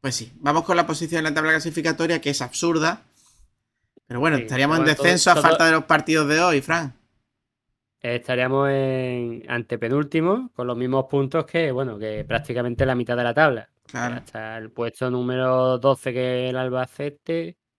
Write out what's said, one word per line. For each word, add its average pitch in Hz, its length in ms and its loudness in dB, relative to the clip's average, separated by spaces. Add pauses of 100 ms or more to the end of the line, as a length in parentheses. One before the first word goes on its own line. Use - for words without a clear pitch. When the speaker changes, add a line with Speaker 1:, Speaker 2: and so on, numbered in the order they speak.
Speaker 1:
Pues 131 140 -4
sí. 113 200 -10
Vamos 156 280 0
con 180 120 2
la 170 100 4
posición 160 340 -4
en 156 40 -2
la 151 100 -2
tabla 156 180 2
clasificatoria, 160 680 0
que 143 100 -2
es 143 120 -2
absurda. 165 600 -2 (1000)
Pero 123 140 -6
bueno, 151 160 2
Speaker 2:
Sí, 123 60 0
Speaker 1:
estaríamos 131 360 0
en 165 40 2
Speaker 2:
bueno, 156 140 4
todo, 139 80 -2
Speaker 1:
descenso 175 260 4
a - 40 10
Speaker 2:
todo 151 100 2
Speaker 1:
falta 165 220 6
de 160 60 6
los 160 120 2
partidos 156 440 2
de 151 120 4
hoy, 170 200 4
Fran. 156 340 -4 (1040)
Speaker 2:
Estaríamos 127 680 0
en 127 800 -2
antepenúltimo, 143 1040 -2
con 123 120 -6
los 123 100 -4
mismos 127 300 0
puntos 139 400 -2
que, 165 260 -2
bueno, 123 260 -6
que 107 300 -8
prácticamente 120 560 -2
la 131 100 2
mitad 123 220 -2
de 120 80 0
la 120 80 0
tabla. 135 380 2 (160)
Speaker 1:
Claro. 120 300 -6
Speaker 2:
Hasta 110 420 -10
el 110 120 -12
puesto 120 400 -4
número 127 680 2
doce, 131 340 2
que 127 320 -2
es 127 60 -2
el 123 80 -4
Albacete, 143 1000 -6 (220)